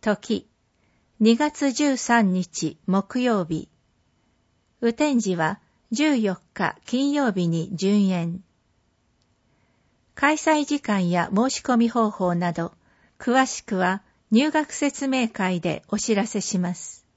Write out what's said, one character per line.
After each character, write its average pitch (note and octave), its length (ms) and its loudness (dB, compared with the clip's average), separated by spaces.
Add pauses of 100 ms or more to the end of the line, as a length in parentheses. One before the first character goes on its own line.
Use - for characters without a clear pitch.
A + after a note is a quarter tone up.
時、 - 460 -2 (720)
二 A3+ 180 6
月 D4 340 0
十 C#4 260 0
三 A3+ 360 2
日 F3 540 -4
木 G3 340 0
曜 A3 240 0
日。 D#3+ 240 -6 (1120)
雨 A#3 120 0
天 C#4+ 260 2
時 F#3+ 160 -2
は E3 240 -2 (320)
十 C#4+ 260 2
四 G3+ 240 -2 (140)
日 - 280 -4
金 C#4 280 -2
曜 C#4 200 0
日 F3+ 160 0
に E3 280 -2
順 G3 320 2
延。 F3 360 -4 (1700)
開 D4+ 220 2
催 D4+ 280 2
時 D4 140 -2
間 F#3+ 320 0
や F3 200 0
申 A#3 200 2
し - 100 -8
込 B3 160 0
み A#3 120 4
方 A3+ 200 0
法 F3+ 240 -2
な F3 200 -2
ど、 E3+ 200 -6 (460)
詳 B3+ 260 2
し - 180 -10
く G3 140 -4
は F#3 240 0 (300)
入 C4 180 4
学 D4+ 220 -2
説 C#4 360 -4
明 B3+ 220 0
会 F#3 320 -2
で E3 280 -4
お G#3 100 -2
知 A3 160 0
ら G3+ 100 0
せ G#3 160 -6
し - 160 -4
ま F3+ 160 -2
す。 - 320 -16 (120)